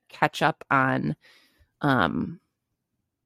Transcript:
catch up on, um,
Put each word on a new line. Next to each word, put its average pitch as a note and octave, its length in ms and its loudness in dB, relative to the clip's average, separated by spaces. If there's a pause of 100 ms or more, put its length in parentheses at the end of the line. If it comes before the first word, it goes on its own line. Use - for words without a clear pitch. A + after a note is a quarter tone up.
catch - 320 -2
up D#3 300 0
on, C3+ 440 0 (680)
um, C3 580 0 (880)